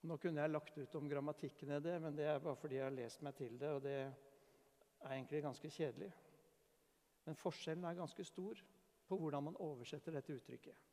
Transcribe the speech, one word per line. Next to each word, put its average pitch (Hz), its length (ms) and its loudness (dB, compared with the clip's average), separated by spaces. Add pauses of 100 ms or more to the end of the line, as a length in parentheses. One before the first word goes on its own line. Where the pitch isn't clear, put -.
Nå 165 160 0
kunne 160 240 4
jeg 156 80 6
lagt 151 260 0
ut 139 220 -6
om 147 80 -2
grammatikken 143 640 0
i 143 80 4
det, 165 140 2 (100)
men 151 140 0
det 151 100 2
er 151 160 6
bare 143 160 0
fordi 147 160 -2
jeg 135 80 4
har 135 80 2
lest 120 320 -4
meg 139 160 -4
til 120 200 -2
det, 143 120 2
og 139 140 2
det 139 100 2
er - 1160 -8
egentlig 135 320 0
ganske 147 260 -2
kjedelig. 156 380 0 (1120)
Men 156 160 -4
forskjellen 170 480 0
er 170 80 0
ganske 180 320 -4
stor 202 320 -4 (480)
på - 100 2
hvordan 147 300 2
man 170 160 -4
oversetter 147 480 -4
dette 147 240 0
uttrykket. - 580 -10